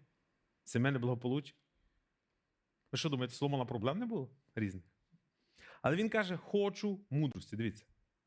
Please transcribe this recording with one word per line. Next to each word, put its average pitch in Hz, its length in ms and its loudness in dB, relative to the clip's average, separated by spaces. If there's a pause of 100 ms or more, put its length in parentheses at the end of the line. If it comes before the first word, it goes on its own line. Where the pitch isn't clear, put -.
(640)
Сімейне 131 340 2
благополуччя? 123 560 -2 (1400)
Ви 135 60 -2
що 165 100 0
думаєте, 127 240 0
в - 40 -12
Соломона 139 280 2
проблем 120 340 0
не 247 80 -2
було 190 240 -4 (240)
різних? 95 300 -2 (1000)
Але 143 140 4
він 220 120 2
каже: 196 280 0
«Хочу 202 640 0 (100)
мудрості». 135 460 0
Дивіться. 110 280 -2 (420)